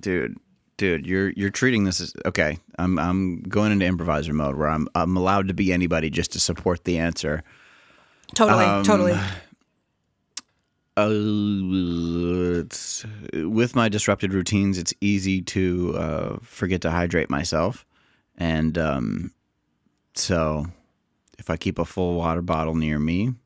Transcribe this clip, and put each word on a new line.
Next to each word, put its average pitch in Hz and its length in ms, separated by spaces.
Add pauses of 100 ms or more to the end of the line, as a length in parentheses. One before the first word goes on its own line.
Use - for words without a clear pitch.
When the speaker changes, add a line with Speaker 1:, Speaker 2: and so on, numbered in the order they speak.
Speaker 1:
dude, 82 360 (400)
dude, 85 300
you're, 95 240
you're 98 180
treating 117 360
this 92 160
as, 82 120 (120)
okay, 82 340 (180)
I'm, 90 220
I'm 90 440
going 104 280
into 98 140
improviser 82 480
mode 73 240
where 76 100
I'm, 78 280
I'm 87 200
allowed 95 320
to 98 60
be 95 180
anybody 85 380
just - 240
to - 80
support 87 420
the 87 140
answer. 78 440 (920)
Speaker 2:
Totally, 214 300
Speaker 1:
Um, 202 180
Speaker 2:
totally. 185 300 (1800)
Speaker 1:
uh, 92 1600
it's, - 460 (280)
with 110 420
my 117 140
disrupted 101 440
routines, 98 440
it's 85 240
easy 98 400
to, 90 560
uh, 78 440
forget 90 400
to 82 100
hydrate 87 380
myself. 80 560 (520)
And, 80 400
um, 67 540 (840)
so 78 500 (720)
if - 120
I 85 80
keep - 220
a 82 60
full 87 300
water 85 260
bottle 80 340
near 78 240
me 90 340 (120)